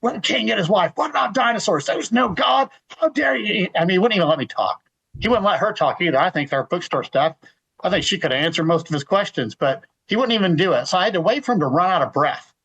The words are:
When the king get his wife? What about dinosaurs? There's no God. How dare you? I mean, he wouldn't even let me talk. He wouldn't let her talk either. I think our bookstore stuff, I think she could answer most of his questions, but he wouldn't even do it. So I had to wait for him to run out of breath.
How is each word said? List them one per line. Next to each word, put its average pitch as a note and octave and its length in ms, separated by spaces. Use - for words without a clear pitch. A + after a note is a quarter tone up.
When A#3 140
the G3+ 60
king A3 260
get A3 100
his F3 120
wife? F3 260
What D4+ 160
about G#3 220
dinosaurs? A3+ 520
There's - 260
no A#3+ 180
God. C4 400
How D#4+ 100
dare C4+ 280
you? G#3 380
I E3+ 100
mean, F3 60
he F3+ 80
wouldn't G#3+ 180
even E3+ 120
let D#3 100
me C3 80
talk. - 340
He - 80
wouldn't A3 180
let G3 140
her G#3 140
talk D3 280
either. E3 180
I E3+ 120
think D3 220
our C3+ 120
bookstore E3+ 380
stuff, D3+ 320
I F#3 60
think F3+ 140
she - 160
could D3 120
answer D#3+ 320
most E3 240
of - 60
his C#3+ 100
questions, F3+ 520
but C3+ 300
he F#3+ 80
wouldn't A#3 180
even F#3+ 220
do F3+ 180
it. D3+ 140
So - 100
I F3+ 80
had A3 80
to F#3 80
wait A#3+ 240
for B3 80
him G3+ 80
to D3 60
run E3 240
out F3 100
of C3 120
breath. - 400